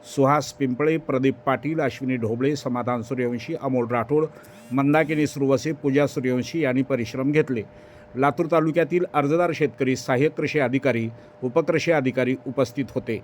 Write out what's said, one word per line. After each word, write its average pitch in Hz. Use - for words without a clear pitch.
सुहास 139
पिंपळे, 143
प्रदीप 135
पाटील, 139
अश्विनी 127
ढोबळे, 120
समाधान 123
सूर्यवंशी, 123
अमोल 127
राठोड, 123
मंदाकिनी 147
सुरवसे, 135
पूजा 143
सूर्यवंशी 127
यांनी 135
परिश्रम 131
घेतले. 143
लातूर 143
तालुक्यातील 165
अर्जदार 160
शेतकरी, 131
सहाय्यक 139
कृषी 151
अधिकारी, 127
उपकृषी 139
अधिकारी 131
उपस्थित 131
होते. 113